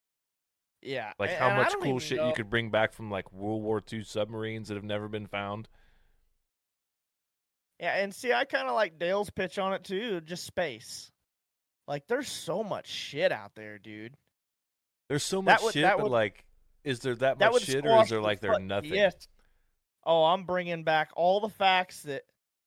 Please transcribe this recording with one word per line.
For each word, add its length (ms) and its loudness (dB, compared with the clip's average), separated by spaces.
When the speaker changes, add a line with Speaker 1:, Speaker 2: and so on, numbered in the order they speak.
Speaker 1:
Yeah. 380 -8
Speaker 2:
Like, 120 0
Speaker 1:
And, 80 -4
Speaker 2:
how 120 4
Speaker 1:
and 80 4
I 60 4
Speaker 2:
much 80 2
Speaker 1:
don't 100 -4
Speaker 2:
cool 140 0
Speaker 1:
even 40 -4
Speaker 2:
shit 160 -4
Speaker 1:
know 120 0
Speaker 2:
you 60 0
could 140 -4
bring 220 0
back 240 2
from, 160 -12
like, 200 -6
World 320 -6
War 200 -2
Two 220 -10
submarines 640 -6
that 80 -6
have 80 -8
never 220 -4
been 200 -8
found? 420 -6
Speaker 1:
Yeah, 180 -2
and 180 -2
see, 180 -2
I 140 0
kinda 260 -2
like 260 0
Dale's 300 0
pitch 300 -6
on 160 0
it, 100 -8
too, 380 -4
just 220 -10
space. 680 -8
Like, 200 -6
there's 220 -4
so 360 -6
much 240 -6
shit 440 -2
out 220 -8
there, 240 -14
dude. 380 -14
Speaker 2:
There's 120 0
so 200 -4
Speaker 1:
That 20 -8
Speaker 2:
much 180 8
Speaker 1:
would, 120 2
Speaker 2:
shit, 80 4
Speaker 1:
that 140 6
Speaker 2:
but, 80 0
Speaker 1:
would, 80 0
Speaker 2:
like, 320 0
is 160 -4
there 160 -2
that 220 2
Speaker 1:
that 80 6
Speaker 2:
much 60 6
Speaker 1:
would 100 4
Speaker 2:
shit, 220 0
or 40 2
Speaker 1:
squash 160 10
Speaker 2:
is 60 2
there, 80 2
Speaker 1:
the 60 0
Speaker 2:
like, 160 0
there 140 0
Speaker 1:
fu-, 60 2
Speaker 2:
nothing? 340 -4
Speaker 1:
yes. 200 4
Oh, 200 4
I'm 200 2
bringing 400 -4
back 320 2
all 240 4
the 80 -2
facts 540 0
that 200 -8